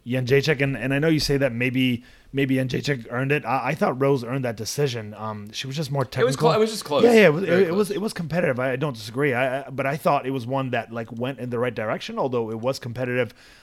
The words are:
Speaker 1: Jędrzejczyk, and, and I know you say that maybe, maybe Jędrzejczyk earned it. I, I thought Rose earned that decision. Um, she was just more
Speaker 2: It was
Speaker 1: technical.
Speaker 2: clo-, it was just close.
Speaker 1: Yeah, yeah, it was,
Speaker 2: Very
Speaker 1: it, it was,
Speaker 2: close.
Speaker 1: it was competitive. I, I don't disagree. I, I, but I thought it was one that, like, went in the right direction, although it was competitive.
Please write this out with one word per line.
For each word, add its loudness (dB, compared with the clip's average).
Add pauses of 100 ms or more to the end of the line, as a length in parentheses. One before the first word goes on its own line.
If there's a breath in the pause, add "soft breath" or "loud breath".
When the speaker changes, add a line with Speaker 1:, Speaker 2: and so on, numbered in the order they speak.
Speaker 1:
Jędrzejczyk, 2
and, 0
and -2
I 2
know 2
you 4
say 2
that 2
maybe, 0 (280 soft breath)
maybe 0
Jędrzejczyk -2
earned -2
it. 0
I, 0
I 0
thought 0
Rose 4
earned -4
that -2
decision. -4
Um, -8
she -10
was -8
just -4
more -2
Speaker 2:
It -2
was 0
Speaker 1:
technical. 4
Speaker 2:
clo-, 4
it 2
was 2
just -10
close. 2
Speaker 1:
Yeah, 8
yeah, 10
it 8
was, 0
Speaker 2:
Very 4
Speaker 1:
it, 2
it 0
was, 2
Speaker 2:
close. -4
Speaker 1:
it -2
was -4
competitive. -2
I, 0
I -2
don't -2
disagree. -2
I, 0
I, -16
but -4
I -2
thought 2
it -2
was -4
one -2
that, -4
like, -8
went -4
in -6
the -4
right 0
direction, -6
although -2
it -6
was -2
competitive. -4 (300 soft breath)